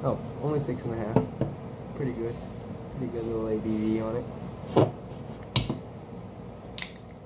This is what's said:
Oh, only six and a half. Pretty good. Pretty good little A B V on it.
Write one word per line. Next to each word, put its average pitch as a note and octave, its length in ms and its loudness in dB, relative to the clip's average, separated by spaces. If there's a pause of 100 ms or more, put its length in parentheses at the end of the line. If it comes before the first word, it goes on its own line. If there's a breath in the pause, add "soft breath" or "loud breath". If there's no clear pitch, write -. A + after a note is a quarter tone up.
Oh, B2 120 4 (240)
only D3 200 2
six - 240 -2
and A#2+ 100 -2
a A2+ 40 -2
half. A2 180 2 (800)
Pretty C3+ 160 2
good. A#2 240 -2 (600)
Pretty B2+ 160 -2
good A2+ 140 -2
little A2 220 2
A G#2+ 80 4
B G#2+ 200 2
V A2 240 6
on A2 160 0
it. - 80 0 (3000)